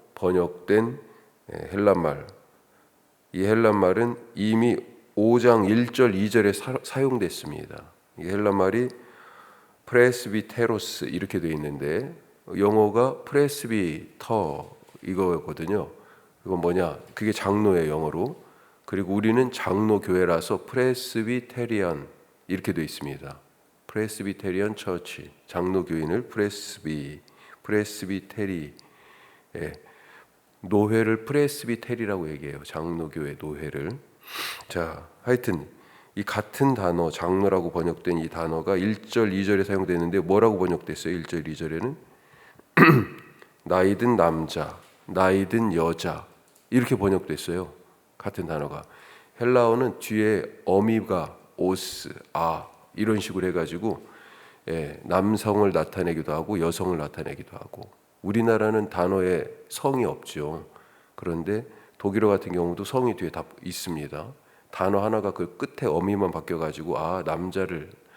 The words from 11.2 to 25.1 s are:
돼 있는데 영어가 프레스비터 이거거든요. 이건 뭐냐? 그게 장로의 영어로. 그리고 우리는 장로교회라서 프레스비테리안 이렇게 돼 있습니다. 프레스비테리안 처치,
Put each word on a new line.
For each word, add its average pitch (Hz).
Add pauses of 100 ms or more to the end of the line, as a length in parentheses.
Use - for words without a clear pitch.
돼 82
있는데 76 (420)
영어가 107
프레스비터 104 (320)
이거거든요. 90 (560)
이건 92
뭐냐? 85 (140)
그게 107
장로의 98
영어로. 80 (400)
그리고 95
우리는 113
장로교회라서 92
프레스비테리안 117 (400)
이렇게 92
돼 80
있습니다. 69 (480)
프레스비테리안 101
처치, - (160)